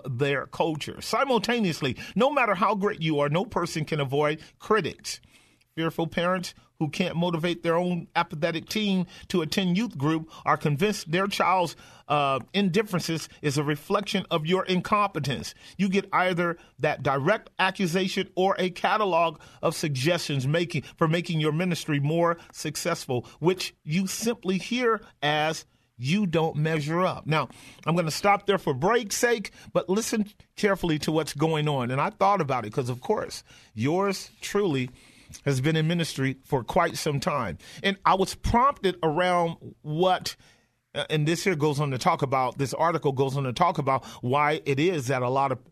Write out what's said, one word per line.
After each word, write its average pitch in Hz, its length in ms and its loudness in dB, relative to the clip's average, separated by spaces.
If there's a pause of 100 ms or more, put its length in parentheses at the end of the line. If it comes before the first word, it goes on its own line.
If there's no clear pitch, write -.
their 135 440 0
culture. - 520 -4
Simultaneously, 226 960 0 (200)
no 254 160 4
matter 240 240 2
how 208 200 2
great 190 260 -2
you 156 180 0
are, 143 100 2
no 175 160 0
person 170 400 -2
can 151 160 -2
avoid 147 400 0 (160)
critics. - 640 -2 (540)
Fearful 165 320 -2
parents 180 460 -2 (260)
who 160 100 0
can't 180 260 -2
motivate 170 460 0
their 165 140 2
own 180 400 -2
apathetic 165 540 -2
teen 196 360 0 (220)
to 180 140 0
attend 175 360 0
youth 208 200 -2
group 160 320 0 (160)
are 143 100 4
convinced 160 560 0
their 190 160 2
child's, 180 480 0 (320)
uh, 139 320 0 (140)
indifferences 185 760 0 (140)
is 147 160 0
a 151 60 2
reflection 190 680 -2
of 160 140 0
your 180 200 2
incompetence. 180 880 0 (240)
You 196 120 2
get 190 240 0
either 175 440 0 (220)
that 139 240 0
direct 143 460 0 (100)
accusation 190 760 0
or 190 220 4
a 185 120 0
catalog 180 720 0 (200)
of 160 140 0
suggestions 143 720 -2
making, 165 360 0 (120)
for 165 140 2
making 170 320 0
your 151 100 2
ministry 156 480 -2
more 170 380 2 (160)
successful, 143 720 -4 (140)
which 180 440 0
you 185 240 -2
simply 208 500 -4
hear 226 440 0 (200)
as, 151 440 0 (320)
"You 170 300 0
don't 160 280 0
measure 156 460 0
up." 175 260 -2
Now, 151 220 0 (360)
I'm 165 120 0
gonna 165 120 0
stop 202 360 2
there 196 120 2
for 156 160 0
break's 202 440 0
sake, 233 340 0 (220)
but - 160 0
listen 214 420 0 (240)
carefully 180 440 2
to 160 120 -4
what's 156 220 0
going 151 340 0
on. 131 240 0
And 135 80 0
I 165 100 2
thought 196 300 2
about 127 260 -2
it 107 60 -10
'cause, 127 160 -2
of 123 140 -4
course, - 420 -4 (300)
yours 180 560 -2 (100)
truly 143 500 0 (560)
has 135 160 0
been 160 140 2
in 156 120 2
ministry 147 560 -2
for 127 200 -2
quite 170 340 0
some 143 220 -2
time. 127 360 -2 (280)
And 196 200 0
I 165 120 4
was 190 180 0
prompted 233 680 2
around 170 540 2 (260)
what, 165 520 2 (600)
uh, 143 160 -2
and 151 160 2
this 170 160 0
here 190 120 2
goes 147 240 0
on 143 120 0
to 131 80 -2
talk 165 240 2
about, 131 340 0
this 139 160 -2
article 156 380 0
goes 135 260 0
on 139 60 -2
to 127 100 -4
talk 175 240 2
about 135 260 0 (200)
why 147 420 2
it 131 140 0
is 160 260 2
that 127 160 0
a 123 80 0
lot 135 220 2
of, 123 80 -4 (120)